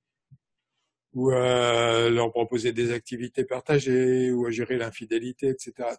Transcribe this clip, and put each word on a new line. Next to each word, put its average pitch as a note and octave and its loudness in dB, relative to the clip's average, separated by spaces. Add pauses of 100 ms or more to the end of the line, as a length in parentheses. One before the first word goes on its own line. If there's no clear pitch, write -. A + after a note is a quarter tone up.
(1120)
ou C3 0
à A#2+ 4
leur A#2 2
proposer A#2 -2
des A#2 -2
activités A#2+ -6
partagées, B2+ 2
ou A#2+ 0
à A#2 -2
gérer A#2 -2
l'infidélité, A#2 -4
et C3+ -2
cetera. A#2 -8